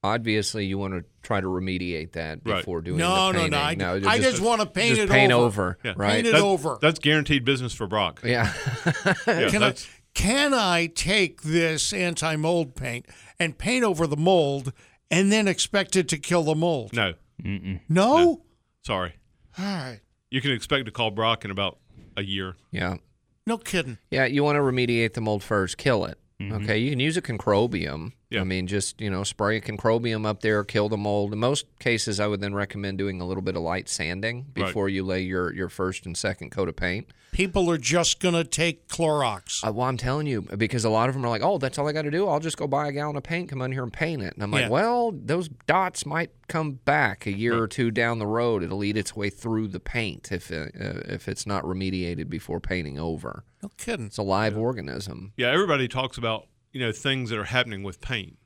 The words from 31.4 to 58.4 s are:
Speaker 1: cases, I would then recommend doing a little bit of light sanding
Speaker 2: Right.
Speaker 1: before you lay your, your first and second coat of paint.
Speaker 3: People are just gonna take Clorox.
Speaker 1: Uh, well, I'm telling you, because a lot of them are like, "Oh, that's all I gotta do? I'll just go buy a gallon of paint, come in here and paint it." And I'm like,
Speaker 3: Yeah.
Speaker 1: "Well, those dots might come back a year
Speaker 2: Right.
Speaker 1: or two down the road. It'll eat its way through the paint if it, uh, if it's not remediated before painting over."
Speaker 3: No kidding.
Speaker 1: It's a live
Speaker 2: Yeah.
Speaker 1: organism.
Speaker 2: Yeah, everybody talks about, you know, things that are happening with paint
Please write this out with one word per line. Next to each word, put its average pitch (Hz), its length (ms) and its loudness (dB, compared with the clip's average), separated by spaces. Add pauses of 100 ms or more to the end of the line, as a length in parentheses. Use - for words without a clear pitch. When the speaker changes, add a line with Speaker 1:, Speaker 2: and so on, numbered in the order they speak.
Speaker 1:
cases, 110 380 0
I 104 100 2
would 101 120 -2
then 101 140 -4
recommend 101 420 -4
doing 95 240 -4
a 87 60 -6
little 95 160 -4
bit 90 140 -2
of 82 60 -4
light 87 280 -4
sanding 107 560 -4 (100)
Speaker 2:
Right. 101 100 -2
Speaker 1:
before 98 220 0
you 95 160 -2
lay 92 160 0
your, 92 320 -2
your 90 160 -6
first 92 380 -4
and 85 100 -8
second 90 340 -6
coat 95 180 -2
of 80 80 -8
paint. 90 320 -4 (240)
Speaker 3:
People 185 380 2
are 165 80 2
just 147 420 2
gonna 170 240 2
take - 440 -2
Clorox. 143 760 0
Speaker 1:
Uh, 110 60 0
well, 123 140 0
I'm 131 100 0
telling 135 300 -2
you, 117 160 -2
because 107 420 -2
a 110 60 4
lot 113 180 4
of 135 60 -2
them 131 100 -4
are 120 40 0
like, 113 140 0
"Oh, 180 160 2
that's 135 200 -2
all 143 100 0
I 151 40 -2
gotta 151 180 -2
do? 180 160 0
I'll 147 140 2
just 160 160 -6
go 160 100 -4
buy 143 220 0
a 143 40 -4
gallon 147 240 -4
of 139 60 -6
paint, 170 260 -6
come 131 140 -6
in 127 80 -2
here 131 140 -4
and 117 80 -8
paint 160 300 -4
it." 90 120 -6
And - 80 -8
I'm 101 80 -4
like, 135 120 2
Speaker 3:
Yeah. 113 60 0
Speaker 1:
"Well, 226 440 2
those 156 360 -4 (200)
dots 180 360 2
might 151 260 -2 (180)
come 156 240 -2 (120)
back 139 420 2
a 101 60 -2
year 110 200 0
Speaker 2:
Right. 117 80 2
Speaker 1:
or 113 80 0
two 117 240 0
down 117 260 0
the 107 80 -2
road. 110 380 2
It'll 98 180 -4
eat 101 140 0
its 101 180 -2
way 104 160 -4
through 110 380 -4
the 92 100 -8
paint 101 540 -6
if 87 180 -8
it, 78 300 -6
uh, 92 200 -6 (120)
if 98 160 -8
it's - 180 -8
not 101 180 -4
remediated 90 640 -4
before 82 320 -8
painting 76 380 -4
over." 80 460 -8 (180)
Speaker 3:
No 202 140 -14
kidding. 165 300 -6
Speaker 1:
It's - 120 -12
a 110 40 -2
live 101 320 2
Speaker 2:
Yeah. 107 60 -4
Speaker 1:
organism. 98 760 -6
Speaker 2:
Yeah, 123 160 0
everybody 156 340 2
talks 127 320 -6
about, 113 300 -4 (240)
you 135 80 -8
know, 117 100 0
things 131 400 -2
that 110 80 -2
are 101 60 -4
happening 110 400 0
with 95 160 -10
paint 107 460 -8